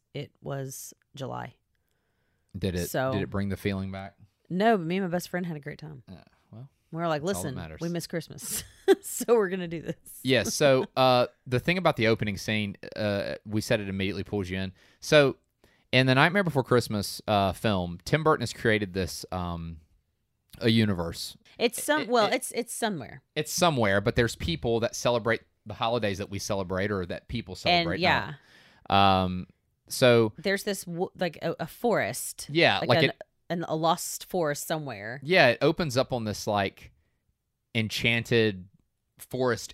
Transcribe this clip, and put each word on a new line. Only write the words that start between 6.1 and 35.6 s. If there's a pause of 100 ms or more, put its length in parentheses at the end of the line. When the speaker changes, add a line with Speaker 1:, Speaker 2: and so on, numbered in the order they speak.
Speaker 2:
well, (220)
Speaker 1:
We
were
like,
Speaker 2:
that's
all
that
Speaker 1:
"Listen,
Speaker 2:
matters.
Speaker 1:
we
miss
Christmas."
<laughs> (280)
So
we're
gonna
do
this. (280)
Speaker 2:
Yeah,
so,
Speaker 1:
<laughs>
Speaker 2:
uh, (180)
the
thing
about
the
opening
scene, (180)
uh, (100)
we
said
it
immediately
pulls
you
in. (300)
So, (560)
in
the
Nightmare
Before
Christmas,
uh,
film,
Tim
Burton
has
created
this,
um, (840)
a
universe. (240)
Speaker 1:
It's
some-,
Speaker 2:
It,
Speaker 1:
well,
Speaker 2:
it
Speaker 1:
it's,
it's
somewhere. (120)
Speaker 2:
It's
somewhere,
but
there's
people
that
celebrate (240)
the
holidays
that
we
celebrate
or
that
people
Speaker 1:
And,
Speaker 2:
celebrate,
Speaker 1:
yeah. (560)
Speaker 2:
not. (300)
Um, (420)
so
Speaker 1:
There's
this,
w-, (100)
like,
a,
a
forest.
Speaker 2:
Yeah,
Speaker 1:
Like
Speaker 2:
like
Speaker 1:
an,
Speaker 2:
it (280)
Speaker 1:
an,
a
lost
forest
somewhere.
Speaker 2:
Yeah,
it